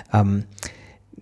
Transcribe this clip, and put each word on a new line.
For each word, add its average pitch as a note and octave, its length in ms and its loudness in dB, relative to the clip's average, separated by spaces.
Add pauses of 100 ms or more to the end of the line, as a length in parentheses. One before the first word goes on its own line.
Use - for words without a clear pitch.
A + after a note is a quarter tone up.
(120)
Ähm, G2+ 340 2 (760)